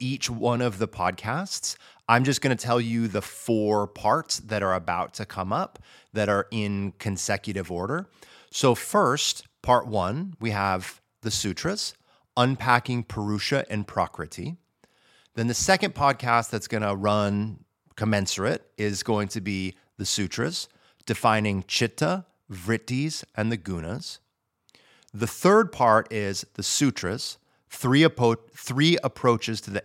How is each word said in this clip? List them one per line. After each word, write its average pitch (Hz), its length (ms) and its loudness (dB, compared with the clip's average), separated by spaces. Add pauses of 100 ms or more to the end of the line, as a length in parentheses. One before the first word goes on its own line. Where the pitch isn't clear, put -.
each 127 300 -4
one 120 320 0
of 107 160 -2
the 107 100 -2
podcasts. 107 880 -4 (320)
I'm 120 160 6
just 135 160 2
gonna 131 160 2
tell 123 240 0
you 117 260 0
the 101 140 -2
four 107 640 0
parts 123 520 0
that 107 240 -4
are 95 100 2
about 87 420 -2
to 107 120 -8
come 95 260 -6
up 170 260 -4 (360)
that 104 160 0
are 101 200 2
in 101 420 -4
consecutive 98 800 -4
order. 107 380 -6 (420)
So 127 240 4
first, - 720 2 (140)
part 123 260 4
one, 110 540 -2
we 113 120 -2
have 98 500 -2 (180)
the 110 100 -4
sutras, - 640 -4 (420)
unpacking 123 680 2
Purusha 104 680 -4
and 104 160 -6
Prakriti. 92 720 -6 (800)
Then 117 140 0
the 120 60 0
second 190 400 2
podcast 123 540 2
that's 107 180 -6
gonna 104 300 -2
run 104 680 0 (320)
commensurate 104 840 -2
is 104 240 -2
going 104 260 0
to 104 140 -8
be 92 340 -4 (220)
the 104 80 -6
sutras, 117 600 -4 (380)
defining 107 600 2
chitta, 160 600 -2 (260)
vrittis, 113 720 -4 (140)
and 110 160 0
the 107 60 -4
gunas. 87 640 -8 (920)
The 107 140 -4
third 196 460 4
part 113 400 4
is 101 420 -4
the 101 80 -6
sutras, - 760 -2 (320)
three 135 340 4
apo-, 120 320 4 (180)
three 156 480 2
approaches 117 600 0
to - 80 -14
the 101 140 -4